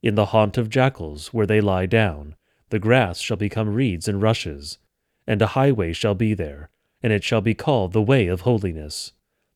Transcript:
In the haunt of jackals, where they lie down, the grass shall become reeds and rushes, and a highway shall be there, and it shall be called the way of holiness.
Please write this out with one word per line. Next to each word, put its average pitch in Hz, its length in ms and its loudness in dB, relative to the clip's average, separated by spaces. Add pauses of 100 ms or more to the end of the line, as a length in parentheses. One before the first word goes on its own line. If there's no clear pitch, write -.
In 110 120 0
the 107 120 4
haunt 107 300 2
of 113 140 -2
jackals, 90 580 -2
where 110 180 0
they 107 140 4
lie 95 260 2
down, 82 500 -2 (340)
the 107 80 -2
grass 107 400 2
shall - 180 -4
become 104 380 -2
reeds 107 340 -2
and 98 140 0
rushes, 78 560 -2 (480)
and 107 160 2
a 104 60 2
highway 120 440 2
shall 101 220 0
be 107 200 0
there, 76 360 -10 (320)
and 113 100 2
it 101 120 0
shall 113 160 2
be 104 140 0
called 104 380 0
the 107 100 2
way 117 240 4
of 87 160 -2
holiness. 90 680 -4 (440)